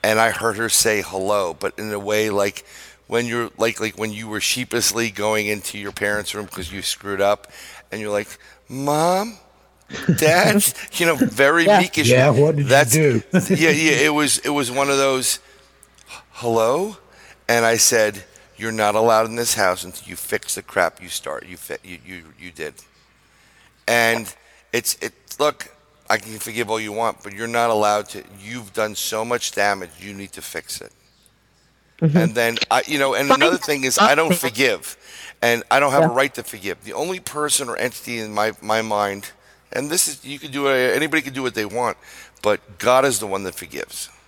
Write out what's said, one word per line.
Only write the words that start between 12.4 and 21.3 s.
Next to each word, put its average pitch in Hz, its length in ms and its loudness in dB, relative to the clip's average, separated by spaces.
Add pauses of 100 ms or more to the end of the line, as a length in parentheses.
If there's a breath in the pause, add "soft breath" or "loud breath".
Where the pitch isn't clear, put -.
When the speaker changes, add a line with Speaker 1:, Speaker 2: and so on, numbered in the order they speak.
Speaker 3:
did 143 80 0
you 127 40 -4
Speaker 1:
That's 135 240 6
Speaker 3:
do? 143 340 4
<laughs> - 60 -8 (160)
Speaker 1:
yeah, 160 220 4
yeah, 151 340 4
it 151 80 4
was, 147 260 2
it 139 100 -2
was 143 220 0
one 139 200 0
of 139 60 2
those, 135 420 0 (920 loud breath)
"Hello?" 120 640 0 (520 soft breath)
And 117 160 4
I 113 120 4
said, 107 460 2 (340 soft breath)
"You're 113 140 -6
not 104 240 0
allowed 113 300 4
in 113 100 -8
this 117 200 -2
house 92 280 2
until - 240 -16
you 90 80 -12
fix - 400 -6
the 98 60 -10
crap - 400 -2
you 90 80 -18
start, - 380 -10